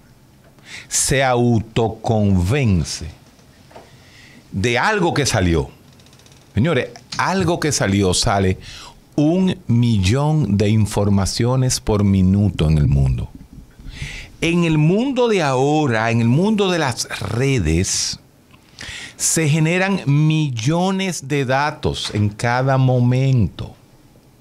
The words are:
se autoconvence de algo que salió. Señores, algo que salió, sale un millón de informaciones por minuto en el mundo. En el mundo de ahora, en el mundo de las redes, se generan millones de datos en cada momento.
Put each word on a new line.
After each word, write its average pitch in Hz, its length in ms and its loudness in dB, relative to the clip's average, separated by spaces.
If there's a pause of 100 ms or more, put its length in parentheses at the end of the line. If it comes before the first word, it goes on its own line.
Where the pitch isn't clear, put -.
(880)
se - 360 -2
autoconvence 107 1800 0 (1500)
de 117 280 -2
algo 175 340 0
que 135 120 -2
salió. 85 440 0 (840)
Señores, 127 360 0 (280)
algo 165 420 -2
que 151 120 -2
salió, 98 420 0
sale 98 460 0 (560)
un 175 420 0 (100)
millón 120 880 2
de 104 120 2
informaciones 107 1120 0
por 104 240 0
minuto 95 640 2
en 80 80 4
el 71 100 2
mundo. 65 420 0 (1120)
En 170 220 0
el 160 140 2
mundo 233 500 2
de 208 140 2
ahora, 135 720 0
en 117 100 2
el 113 60 2
mundo 196 420 2
de 175 100 0
las 131 280 -4 (120)
redes, 101 1000 -2 (960)
se - 320 -2
generan 175 580 0
millones 156 1200 0
de 139 180 -2
datos 135 680 -2
en 104 160 0
cada 127 480 0
momento. 127 960 0 (680)